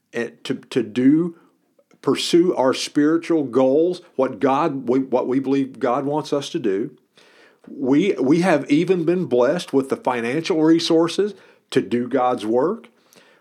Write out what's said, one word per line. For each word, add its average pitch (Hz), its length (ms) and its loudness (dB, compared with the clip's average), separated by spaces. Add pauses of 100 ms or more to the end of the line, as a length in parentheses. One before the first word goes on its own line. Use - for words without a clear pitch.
(120)
eh, 117 180 -6 (140)
to, - 120 -6
to - 260 -2
do, 135 560 2 (640)
pursue 175 520 2
our 131 180 2
spiritual 156 720 0
goals, 135 560 2 (160)
what 131 240 -2
God, 135 480 0
we, 131 120 2
what - 280 -2
we 127 100 0
believe 135 400 -2
God 131 260 -2
wants 147 280 -4
us 143 180 -2
to 175 80 -6
do. 113 380 -4 (720)
We, 147 460 0
we 143 260 2
have 165 300 2
even 170 340 2
been 175 220 0
blessed 123 460 0
with 135 180 0
the - 60 -2
financial 135 680 -2
resources 165 720 2 (360)
to 135 120 2
do 123 260 -4
God's 123 380 0
work. 135 420 -2 (520)